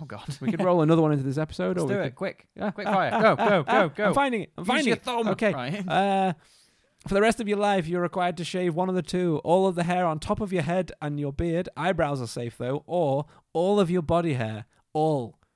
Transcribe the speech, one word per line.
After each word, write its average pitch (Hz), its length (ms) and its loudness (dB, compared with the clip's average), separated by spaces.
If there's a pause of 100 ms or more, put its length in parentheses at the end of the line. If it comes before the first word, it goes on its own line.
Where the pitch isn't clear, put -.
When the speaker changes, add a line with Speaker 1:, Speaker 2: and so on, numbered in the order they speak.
Speaker 1:
Oh, 156 40 -12
God. 104 240 -14 (120)
Speaker 2:
We 220 120 -2
could 165 120 -2
Speaker 1:
<laughs> - 0 -
Speaker 2:
roll 180 160 6
another 160 220 6
one 151 80 4
into 139 140 0
this 135 140 -2
episode. 180 380 -4
Speaker 1:
Let's 175 60 -2
Speaker 2:
or 143 60 -2
we 123 60 0
Speaker 1:
do 196 80 -2
it. - 80 -2
Speaker 2:
could 127 40 -20
Speaker 1:
Quick. - 320 -10 (140)
Speaker 2:
Ah, 202 100 -4
Speaker 1:
Quick 208 160 -10
Speaker 2:
ah, 208 80 0
Speaker 1:
fire. 180 180 2
Speaker 2:
ah, 220 80 0
Speaker 1:
Go, 208 160 4
Speaker 2:
ah, 220 120 0
Speaker 1:
go, 180 180 4
Speaker 2:
ah, 233 160 4
Speaker 1:
go, 165 60 2
go. 208 160 -4
Speaker 2:
I'm 185 100 2
finding 254 280 0
it. - 140 -12
I'm - 60 -10
Speaker 1:
Use 185 60 -4
Speaker 2:
finding 277 180 0
Speaker 1:
your 220 100 2
Speaker 2:
it. - 60 -16
Speaker 1:
thumb. 233 240 -2
Speaker 2:
Okay. 196 260 0
Speaker 1:
Right. 151 360 -6
<laughs> - 0 -
Speaker 2:
Uh, 190 440 2 (760)
for 190 80 -4
the 196 80 4
rest 220 180 2
of 214 60 -4
your 202 120 -2
life, 202 280 2
you're 175 160 -2
required 175 360 -2
to 180 60 -8
shave 180 300 -2
one 180 140 0
of 185 80 0
the 180 60 0
two. 175 420 0
All 190 240 4
of 175 80 -2
the 175 80 -2
hair 180 220 0
on 160 120 0
top 208 220 -4
of 196 120 -4
your 175 120 0
head 175 260 -2 (100)
and 147 200 -4
your 143 120 -4
beard. 170 440 -2
Eyebrows 156 440 0
are 120 60 -4
safe, 120 320 -8
though. 131 260 -4
Or 151 420 0 (260)
all 190 260 2
of 180 120 4
your 180 120 2
body 165 320 0
hair. 110 300 -4 (280)
All. 151 460 0 (180)